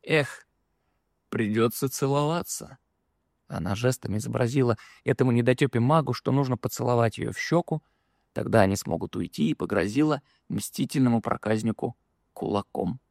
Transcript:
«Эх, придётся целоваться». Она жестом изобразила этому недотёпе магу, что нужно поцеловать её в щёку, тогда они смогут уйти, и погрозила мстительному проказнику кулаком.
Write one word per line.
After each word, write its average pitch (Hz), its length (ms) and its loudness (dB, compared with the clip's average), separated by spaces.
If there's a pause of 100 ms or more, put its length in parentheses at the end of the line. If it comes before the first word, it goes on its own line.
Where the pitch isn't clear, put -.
«Эх, - 460 -2 (800)
придётся 113 600 0
целоваться». 147 880 -2 (720)
Она 95 280 -4
жестом 117 420 -2
изобразила 120 600 2 (260)
этому 127 300 2
недотёпе 120 480 2
магу, 131 320 4
что - 180 -2
нужно 131 240 2
поцеловать 120 640 0
её 107 160 -6
в - 40 -8
щёку, 160 460 0 (480)
тогда - 300 2
они 95 160 4
смогут - 400 -4
уйти, - 320 -2
и 147 40 0
погрозила 107 680 0 (260)
мстительному 120 760 0
проказнику 110 760 -2 (340)
кулаком. 101 800 -4